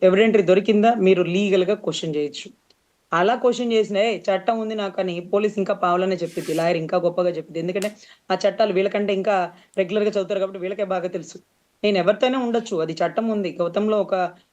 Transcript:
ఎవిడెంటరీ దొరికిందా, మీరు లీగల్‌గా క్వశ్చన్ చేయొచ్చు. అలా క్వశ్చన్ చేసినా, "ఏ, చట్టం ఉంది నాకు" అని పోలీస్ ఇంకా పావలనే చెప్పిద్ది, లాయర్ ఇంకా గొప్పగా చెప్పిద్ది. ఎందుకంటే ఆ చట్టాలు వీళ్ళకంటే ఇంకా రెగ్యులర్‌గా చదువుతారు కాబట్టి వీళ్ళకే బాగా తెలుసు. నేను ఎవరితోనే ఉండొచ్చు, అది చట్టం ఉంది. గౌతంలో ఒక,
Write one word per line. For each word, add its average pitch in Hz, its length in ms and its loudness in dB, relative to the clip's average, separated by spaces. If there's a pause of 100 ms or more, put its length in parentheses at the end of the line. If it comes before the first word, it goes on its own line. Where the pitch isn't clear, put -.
ఎవిడెంటరీ 202 400 6
దొరికిందా, 208 500 4
మీరు 190 300 4
లీగల్‌గా 185 500 2
క్వశ్చన్ 160 420 -4
చేయొచ్చు. 147 360 -6 (600)
అలా 190 220 2
క్వశ్చన్ 240 380 0
చేసినా, 202 260 2
"ఏ, 214 200 0
చట్టం 196 400 -2
ఉంది 220 160 -6
నాకు" 196 260 -4
అని 180 180 -4
పోలీస్ 208 380 -2
ఇంకా 196 160 0
పావలనే 185 420 0
చెప్పిద్ది, 170 380 -6
లాయర్ 165 240 0
ఇంకా 160 200 -2
గొప్పగా 175 320 0
చెప్పిద్ది. 160 300 -8
ఎందుకంటే 196 360 -4 (360)
ఆ 285 60 0 (120)
చట్టాలు 214 240 0
వీళ్ళకంటే 202 400 0
ఇంకా 190 400 0 (240)
రెగ్యులర్‌గా 208 320 0
చదువుతారు 196 300 -2
కాబట్టి 196 200 -4
వీళ్ళకే 185 240 -6
బాగా 185 240 -4
తెలుసు. 180 320 -12 (440)
నేను 208 140 2
ఎవరితోనే 208 400 2
ఉండొచ్చు, 233 400 -2
అది 160 160 -2
చట్టం 170 340 -2
ఉంది. 208 340 -2
గౌతంలో 202 400 0
ఒక, 185 300 -2 (200)